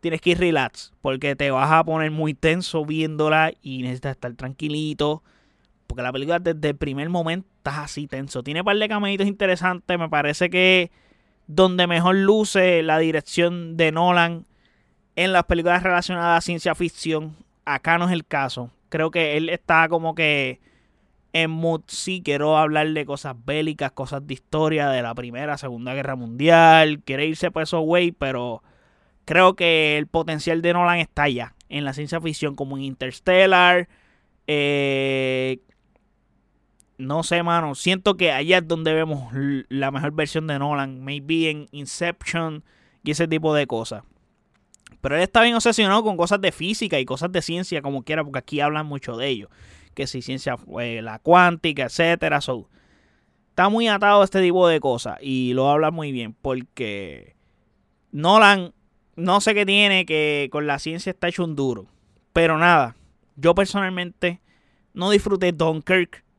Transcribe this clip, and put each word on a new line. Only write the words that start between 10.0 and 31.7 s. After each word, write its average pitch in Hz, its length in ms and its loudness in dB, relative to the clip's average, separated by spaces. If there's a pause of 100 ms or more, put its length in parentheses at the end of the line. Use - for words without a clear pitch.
parece 147 400 0
que 185 420 4 (560)
donde 180 400 4
mejor 175 280 4
luce 196 680 4
la 160 160 2
dirección 165 760 -2
de 160 140 4
Nolan 170 540 0 (720)
en 185 180 0
las 175 120 4
películas 175 380 0
relacionadas 175 540 0
a 165 40 2
ciencia 170 340 -4
ficción, 156 600 -6 (300)
acá 156 320 0
no 175 80 0
es 180 60 0
el 170 140 -2
caso. 127 460 -6 (180)
Creo 160 220 -2
que 156 240 0
él 160 140 -2
está 165 400 2
como 165 260 -2
que 143 460 0 (720)
en 160 180 0
mood, 160 360 -2
sí, 185 360 -8
quiero 147 340 0
hablar 151 320 2
de 156 160 -4
cosas 139 300 -10 (100)
bélicas, 147 460 -4
cosas 139 340 -10
de 151 100 -10
historia 156 540 -2
de 131 120 0
la 117 120 -6
Primera, 123 440 -8
Segunda 123 360 -10
Guerra 135 220 -6
Mundial. 156 880 6
Quiere 139 220 -4
irse 160 260 -4
por 160 120 -4
esos 160 200 -4
way, 170 280 2
pero 123 520 -6 (640)
creo 185 300 6
que 156 420 2
el 151 100 -4
potencial 165 540 -2
de 170 120 2
Nolan 175 260 2
está 151 240 -2
allá, 120 320 -2 (120)
en 143 160 -8